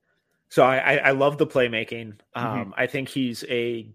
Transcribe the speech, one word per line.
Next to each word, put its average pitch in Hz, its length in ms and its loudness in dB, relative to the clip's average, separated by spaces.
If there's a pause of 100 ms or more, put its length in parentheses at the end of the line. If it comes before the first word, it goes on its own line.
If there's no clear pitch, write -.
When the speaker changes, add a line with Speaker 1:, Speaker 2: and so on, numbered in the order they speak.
(500)
Speaker 1:
So 147 140 6
I, 131 140 4
I, 135 200 2
I 135 140 2
love 143 280 2
the 156 80 2
playmaking. 117 720 -2 (160)
Speaker 2:
Mm-hmm. 120 120 -4
Speaker 1:
Um, 107 300 -6
I 127 80 0
think 131 240 -6
he's 123 400 -4
a 120 340 -2 (120)